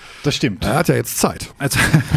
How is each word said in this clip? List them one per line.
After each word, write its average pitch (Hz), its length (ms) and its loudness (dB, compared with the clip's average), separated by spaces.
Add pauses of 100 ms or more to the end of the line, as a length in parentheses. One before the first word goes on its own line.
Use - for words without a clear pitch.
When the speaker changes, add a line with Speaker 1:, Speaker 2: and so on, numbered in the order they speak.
(240)
Speaker 1:
Das 147 120 0
stimmt. 104 300 -2
Speaker 2:
Er 107 100 0
hat 165 140 2
ja 139 60 4
jetzt - 240 -4
Zeit. - 380 -2
Speaker 1:
Also, 139 220 0 (380)